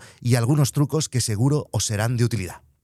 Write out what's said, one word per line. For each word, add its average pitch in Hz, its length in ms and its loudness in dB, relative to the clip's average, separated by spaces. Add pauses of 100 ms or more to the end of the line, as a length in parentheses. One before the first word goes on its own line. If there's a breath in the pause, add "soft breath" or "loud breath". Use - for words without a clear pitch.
(200 loud breath)
y 120 140 0
algunos 123 380 2
trucos 147 380 -2
que 123 120 -2
seguro 127 500 0
os - 140 -2
serán 113 320 -2
de 117 60 2
utilidad. 110 400 -4 (200)